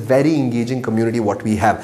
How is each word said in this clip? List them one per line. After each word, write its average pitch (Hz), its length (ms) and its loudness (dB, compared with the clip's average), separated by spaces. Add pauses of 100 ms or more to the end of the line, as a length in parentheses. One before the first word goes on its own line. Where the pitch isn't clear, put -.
(120)
very 143 240 4
engaging 123 520 -2
community 113 400 0
what 98 200 -4
we 107 160 2
have। 104 200 2